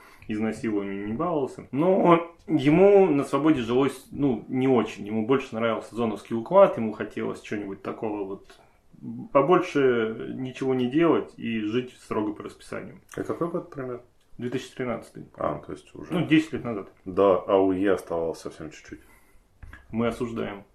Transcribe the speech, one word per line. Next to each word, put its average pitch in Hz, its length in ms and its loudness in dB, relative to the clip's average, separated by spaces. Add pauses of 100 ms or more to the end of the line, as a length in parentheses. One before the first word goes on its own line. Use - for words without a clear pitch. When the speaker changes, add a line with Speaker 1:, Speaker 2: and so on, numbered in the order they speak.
(300)
Speaker 1:
Изнасилований 107 720 -4
не 107 80 -6
баловался. 147 640 -4
Но 170 600 2 (140)
ему 175 600 6
на 139 180 2
свободе 143 360 2
жилось, 127 480 0
ну, 123 380 0
не 131 220 0
очень. 107 360 2
Ему 107 200 -2
больше 131 280 0
нравился 110 420 -4
зоновский 110 380 -4
уклад, 175 440 6
ему 110 160 -4
хотелось 110 480 -8
чего-нибудь 101 400 -8
такого 104 420 -6
вот, 98 340 -14 (760)
побольше 135 1000 2
ничего 131 400 -4
не 123 140 0
делать 143 460 2
и 113 240 -6
жить 117 400 -4
строго 107 320 -4
по - 120 -12
расписанию. - 580 -14 (160)
Speaker 2:
А 98 60 -6
какой 165 260 -6
год 170 200 -8
примерно? 127 300 -10 (380)
Speaker 1:
Две 123 120 -8
тысячи 127 240 -8
тринадцатый. - 520 -8 (100)
Speaker 2:
А, 76 200 -4
то 78 180 -12
есть - 200 -20
уже - 200 -12
Speaker 1:
Ну, 170 120 0
десять 156 280 2
лет 110 100 -6
назад. 107 240 -8 (160)
Speaker 2:
До 92 420 2
А 101 120 4
У 95 160 4
Е 98 180 2
оставалось 82 480 -2
совсем 76 320 -14
чуть-чуть. - 300 -20 (880)
Speaker 1:
Мы 113 160 0
осуждаем. 113 560 -6 (120)